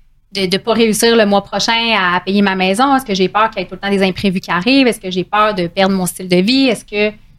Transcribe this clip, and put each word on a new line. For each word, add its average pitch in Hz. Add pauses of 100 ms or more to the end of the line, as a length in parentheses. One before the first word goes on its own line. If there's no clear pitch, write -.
(340)
de, 190
de 185
pas 220
réussir 226
le 220
mois 202
prochain 226
à 185
payer 196
ma 196
maison ? 196
Est-ce 262
que 208
j'ai 185
peur 214
qu'il 208
y -
ait 180
tout -
le -
temps 196
des 196
imprévus 190
qui -
arrivent ? 247
Est-ce 214
que 185
j'ai 180
peur 214
de 175
perdre 190
mon 185
style 185
de 180
vie ? 262
Est-ce 208
que, 208
tu 208 (240)